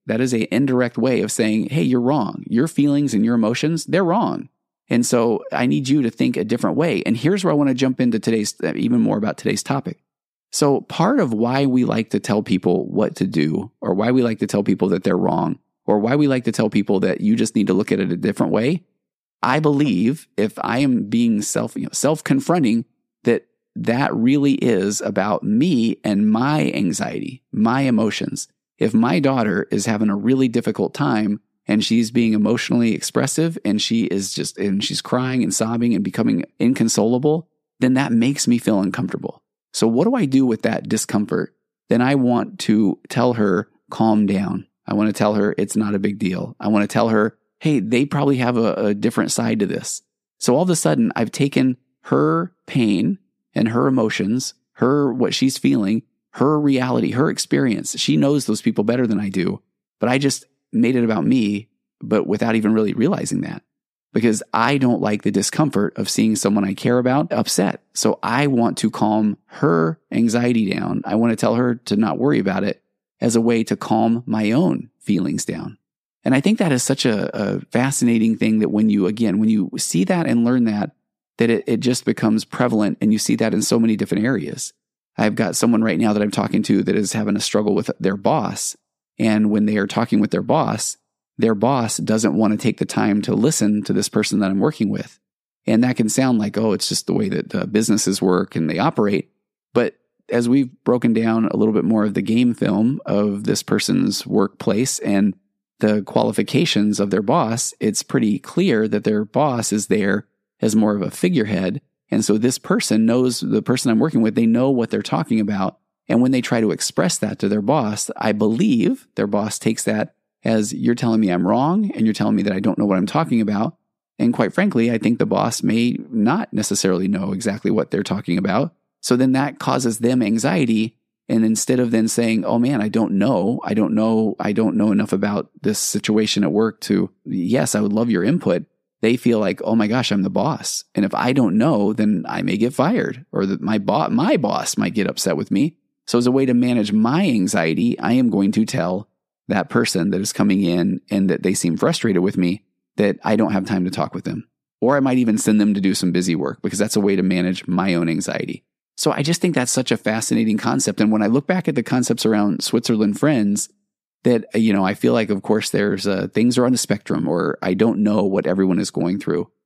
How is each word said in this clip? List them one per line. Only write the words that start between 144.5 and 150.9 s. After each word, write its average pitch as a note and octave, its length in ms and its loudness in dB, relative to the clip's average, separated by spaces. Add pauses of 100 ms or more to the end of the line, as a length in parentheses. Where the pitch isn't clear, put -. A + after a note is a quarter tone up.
might G2+ 160 -2
get G#2 140 0
upset - 280 -2
with G2 140 -4
me." B2+ 280 0 (300)
So A#2+ 120 2
as A#2+ 80 2
a B2+ 40 4
way C3+ 140 2
to B2+ 80 2
manage A#2+ 400 2
my B2 340 2
anxiety, G2+ 720 0
I F#2+ 160 0
am B2+ 160 4
going G2 220 2
to A2 140 2
tell F2+ 440 -4 (380)
that F#2+ 220 -2
person G2 420 0
that F2+ 100 0
is G#2 120 -6
coming G2+ 300 2
in F2 460 0